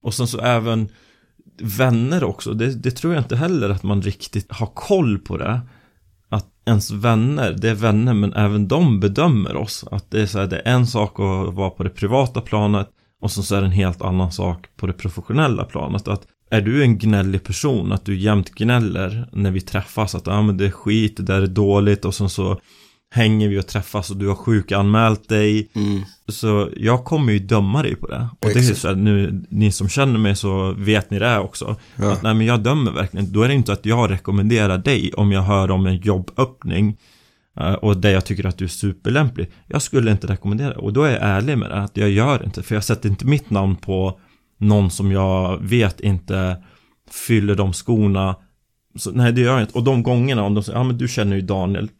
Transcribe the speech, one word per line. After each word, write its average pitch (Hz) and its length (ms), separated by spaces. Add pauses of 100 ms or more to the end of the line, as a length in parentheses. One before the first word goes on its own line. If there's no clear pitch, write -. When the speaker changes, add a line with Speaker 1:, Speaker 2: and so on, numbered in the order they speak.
Speaker 1:
Och 120 120
sen 127 120
så - 140
även 113 480 (720)
vänner 123 640
också. - 300
Det, 117 200
det 120 160
tror 165 240
jag 147 80
inte - 140
heller 143 340
att 98 120
man 101 200
riktigt - 500
har 113 140
koll 135 520
på - 180
det. 120 240 (680)
Att 104 160 (200)
ens 107 240
vänner, 113 640
det 95 180
är 113 40
vänner, 110 400
men 101 180
även 104 360
de 127 320
bedömer 107 560
oss. 87 340
Att - 200
det 107 100
är 107 60
så 101 120
här, 98 80
det 90 120
är 117 140
en 123 140
sak 110 340
att 95 340
vara 95 160
på - 120
det - 80
privata 123 500
planet 104 480 (320)
och 104 100
så, 98 120
så 98 120
är 98 60
det 98 60
en 92 60
helt 92 300
annan 92 300
sak 90 340 (100)
på - 100
det 92 60
professionella 117 720
planet. 73 440
Att 98 140 (280)
är 110 100
du 117 220
en 117 160
gnällig 98 460
person, 98 480
att 95 120
du 98 120
jämt 98 380
gnäller 107 760
när 101 180
vi 92 100
träffas, 95 540
att, 95 120
"Ja, 101 160
men 104 140
det 98 100
är 98 40
skit, 104 460
det 95 60
där 95 200
är 98 40
dåligt", 101 580
och 101 100
sen 101 140
så 95 320 (540)
hänger 110 340
vi 98 120
och 92 60
träffas 101 440
och 98 60
du 98 120
har 98 60
sjukanmält 104 920
dig. 107 460
Speaker 2:
Mm. 101 280 (260)
Speaker 1:
Så 104 480
jag 123 280
kommer 147 280
ju 104 60
döma 113 440
dig - 140
på - 100
det. - 260
Och - 80
det - 100
är 104 40
ju 120 60
Speaker 2:
Exakt. 123 200
Speaker 1:
så - 80
här, 95 60
nu, 98 560
ni 104 220
som 98 160
känner 135 300
mig 101 180
så 95 360
vet 101 380
ni 101 80
det 113 200
också. 101 380 (200)
Speaker 2:
Ja. 104 160
Speaker 1:
Att, 95 100
nej, 110 120
men 110 120
jag 117 160
dömer 127 300
verkligen. 92 400
Då 104 100
är 120 60
det 139 60
inte 120 180
att 98 140
jag 113 240
rekommenderar 101 680
dig 117 340
om 101 200
jag 98 100
hör 95 280
om 95 160
en 92 100
jobböppning, 104 1000 (640)
eh, 82 120
och 101 240
där 95 140
jag 95 140
tycker 98 220
att 90 120
du 92 60
är 90 40
superlämplig. 117 840 (160)
Jag - 160
skulle 120 280
inte 107 160
rekommendera. 104 520
Och 104 140
då 131 100
är 151 80
jag 120 120
ärlig 104 360
med - 120
det, - 120
att 101 140
jag 101 140
gör 117 340
inte. 98 180
För - 120
jag 104 100
sätter 110 240
inte 98 180
mitt 139 240
namn 98 260
på 95 420 (400)
någon 104 320
som 98 220
jag 95 500
vet 104 380
inte 92 560 (540)
fyller 104 440
de 95 180
skorna. 95 640 (600)
Så, - 140
nej, 120 220
det 123 80
gör 123 120
jag 131 100
inte. 107 160
Och 120 60
de 127 180
gångerna, 123 400
om 101 120
de 104 100
säger, - 140
"Ja, 123 60
men 123 140
du 123 100
känner 101 280
ju 95 60
Daniel. 95 460 (120)